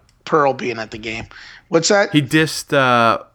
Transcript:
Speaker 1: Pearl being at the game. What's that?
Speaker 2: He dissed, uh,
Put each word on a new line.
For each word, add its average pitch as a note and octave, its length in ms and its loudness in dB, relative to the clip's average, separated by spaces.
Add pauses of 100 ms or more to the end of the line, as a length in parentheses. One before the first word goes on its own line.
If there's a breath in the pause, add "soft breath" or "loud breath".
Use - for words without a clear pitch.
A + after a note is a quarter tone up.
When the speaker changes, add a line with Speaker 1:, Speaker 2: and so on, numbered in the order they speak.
(240)
Speaker 1:
Pearl C#3+ 300 2
being C3 260 -8
at A2 120 -10
the A#2 60 -14
game. A2+ 280 -10 (440 loud breath)
What's E3 200 2
that? G#3 220 2
Speaker 2:
He D3+ 100 4
dissed, D#3 520 -2
uh, A#2+ 500 2 (120)